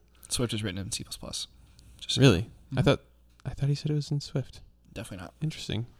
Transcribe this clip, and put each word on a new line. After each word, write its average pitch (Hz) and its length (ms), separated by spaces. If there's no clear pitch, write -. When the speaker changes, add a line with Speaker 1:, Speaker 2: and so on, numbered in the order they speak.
Speaker 1:
Swift 117 240
is 107 100
written 95 160
in 98 120
C - 120
plus - 140
plus. - 300
Just - 180
Speaker 2:
Really? 110 320
I 139 40
Speaker 1:
Mm-hmm. 131 80
Speaker 2:
thought, - 180
I - 60
thought 139 180
he 147 60
said 151 160
it 151 40
was 143 160
in 143 100
Swift. - 400
Speaker 1:
Definitely 107 320
not. - 160
Speaker 2:
Interesting. 120 440